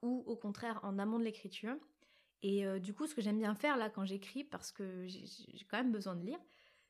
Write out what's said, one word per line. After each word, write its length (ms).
ou 240
au 100
contraire 460
en 160
amont 200
de 60
l'écriture. 520
Et, 220
euh, 140
du 160
coup, 120
ce 80
que 60
j'aime 180
bien 160
faire 220
là 140
quand 160
j'écris, 380
parce 280
que 340
j'ai, 200
j'ai 400
quand 100
même 160
besoin 240
de 80
lire, 140